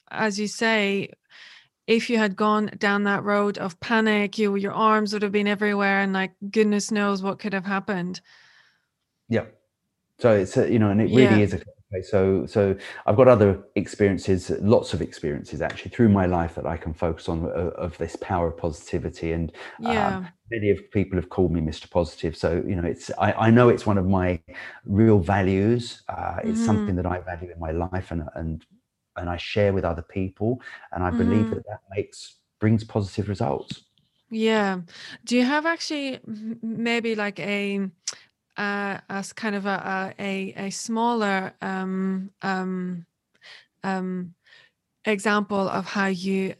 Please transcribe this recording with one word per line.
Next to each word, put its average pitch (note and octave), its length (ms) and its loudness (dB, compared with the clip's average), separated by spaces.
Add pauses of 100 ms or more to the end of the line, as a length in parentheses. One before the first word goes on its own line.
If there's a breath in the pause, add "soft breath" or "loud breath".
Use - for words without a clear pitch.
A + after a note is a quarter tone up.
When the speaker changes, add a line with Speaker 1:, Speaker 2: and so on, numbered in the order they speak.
(100)
Speaker 1:
as G#3 300 -2
you G#3 80 -2
say, G3+ 640 0 (760 loud breath)
if A3+ 240 2
you A#3 80 2
had G#3 180 2
gone G#3+ 420 2
down G3+ 260 0
that G3+ 180 0
road G3+ 360 0
of - 220 -8
panic, G#3+ 580 0
you, G3+ 180 2
your G3 160 -2
arms G#3+ 400 2
would G#3 100 -2
have G#3 100 -2
been G#3 140 2
everywhere G3+ 540 2
and, G3 120 0
like, F#3+ 200 -2 (180)
goodness G#3 400 2
knows G3+ 320 0
what F#3+ 160 -4
could G#3 140 -6
have G3 140 -4
happened. F#3+ 540 -4 (1080 soft breath)
Speaker 2:
Yeah. A2+ 180 0 (720)
So A2+ 160 6
it's G2 220 0
a, G2+ 140 4
you A#2 80 4
know, G#2+ 120 4
and G2+ 100 4
it A2+ 40 4 (100)
really B2+ 80 10
Speaker 1:
Yeah. A2 160 8
Speaker 2:
is G2+ 160 2
a, - 20 -4
okay, - 460 -10
so, F#2+ 440 2
so G2 300 2 (300 loud breath)
I've G#2 100 4
got B2+ 120 10
other G2+ 340 8 (140)
experiences, F#2+ 720 0 (100)
lots G2 340 4
of D#2+ 80 -2
experiences - 580 -6
actually - 300 -6
through A#2 180 6
my G2 180 6
life E2+ 300 0
that - 100 -6
I E2 100 -2
can D#2+ 180 -8
focus E2 340 -4
on, E2 160 -2
uh, E2+ 320 -4
of E2+ 220 -6
this - 180 -6
power F2 320 -2
of D#2+ 80 -6
positivity. E2 760 -6
And, E2 200 -4 (320 loud breath)
um, A3+ 80 0
Speaker 1:
Yeah. F#3+ 340 -2 (240)
Speaker 2:
many G#2 200 0
of - 200 0
people F#2+ 280 0
have E2 100 -4
called F2 240 2
me E2+ 80 0
Mister D#2 280 -6
Positive. E2+ 480 -4
So, E2+ 300 0
you G2 100 -2
know, E2+ 80 -2
it's, - 340 -6
I, G2+ 140 2
I A2 180 4
know A#2+ 180 10
it's - 180 4
one G2+ 120 2
of F2+ 80 0
my F2+ 340 2 (440 loud breath)
real G#2+ 340 6
values. G2 880 2
Uh, F2 360 -6
it's A3 140 -2
Speaker 1:
Mm-hmm. A3+ 80 0
Speaker 2:
something G#2+ 300 0
that F2 100 -2
I F2+ 140 -4
value F2+ 320 -10
in E2+ 80 -16
my D#2+ 120 -6
life F2+ 380 -4
and, E2+ 120 -4 (140)
and, D#2+ 280 -8 (520)
and F2 120 -6
I F2 80 -4
share G2+ 360 0
with F#2+ 120 0
other E2+ 180 -4
people. G#2 600 -4 (300 loud breath)
And F2+ 100 -4
I F2+ 80 0
believe A3+ 360 2
Speaker 1:
Mm-hmm. A3 100 -4
Speaker 2:
that - 100 -12
that G#2+ 140 -12 (140)
makes, - 420 -10 (240)
brings A2 240 2
positive G2 440 -4
results. - 540 -4 (480)
Speaker 1:
Yeah. A3 500 0 (440 loud breath)
Do A#3 120 0
you B3 80 4
have D4 220 0
actually D4 500 -4
m-, A3 460 -12
maybe, A3+ 540 -2
like, G3+ 240 -6
a, G3+ 480 -2 (680 loud breath)
uh, G3+ 420 -4 (100)
as G3 240 -8
kind G#3+ 220 -4
of G3 120 -4
a, F#3+ 520 -4
a, G3 400 -6
a, G3 80 -6
a G3 40 -6
smaller, A3 880 0
um, F#3+ 720 -4 (120)
um, F#3 600 -4 (800 loud breath)
um, F#3 500 -6 (680 soft breath)
example G#3 640 0
of F#3+ 180 -4
how G3 200 -2
you, F#3+ 540 -2